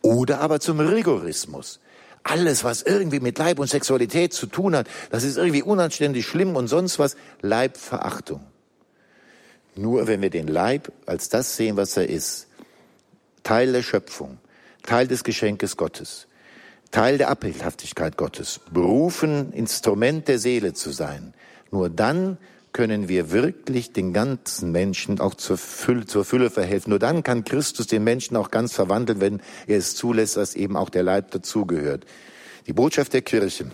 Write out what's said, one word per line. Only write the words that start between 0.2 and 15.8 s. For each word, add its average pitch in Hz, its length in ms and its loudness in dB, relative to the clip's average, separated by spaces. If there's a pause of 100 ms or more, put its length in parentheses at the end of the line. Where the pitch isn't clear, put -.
aber 151 200 2
zum 156 180 0
Rigorismus. 107 1000 0 (420)
Alles, 156 420 2
was 117 180 -2
irgendwie 170 380 2
mit 123 180 -2
Leib 160 200 2
und 139 100 -2
Sexualität 135 640 2
zu - 140 -6
tun 180 300 0
hat, 117 120 0 (220)
das 113 140 0
ist 135 120 0
irgendwie 156 260 4
unanständig, 156 640 2
schlimm 180 300 0
und 123 120 0
sonst 175 300 2
was. 143 180 2 (240)
Leibverachtung. 110 1040 -2 (1300)
Nur 113 320 0
wenn 104 160 2
wir 95 80 2
den 80 180 -4
Leib 101 440 0 (140)
als 90 220 -6
das - 280 -2
sehen, 110 200 0
was 98 200 0
er 92 120 2
ist, - 400 -6 (960)
Teil 123 300 2
der 123 100 2
Schöpfung, 67 560 -6 (440)
Teil 123 240 2
des 127 160 -2
Geschenkes 104 540 -2
Gottes, - 500 -6 (640)